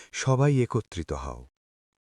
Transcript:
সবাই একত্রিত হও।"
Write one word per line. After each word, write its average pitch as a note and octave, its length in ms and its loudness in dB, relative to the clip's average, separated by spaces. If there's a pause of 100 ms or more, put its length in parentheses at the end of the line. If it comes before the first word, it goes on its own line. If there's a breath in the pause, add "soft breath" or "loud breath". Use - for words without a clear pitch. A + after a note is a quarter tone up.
(120)
সবাই C#3 460 2
একত্রিত G#2+ 540 -2
হও।" C2+ 280 -8 (720)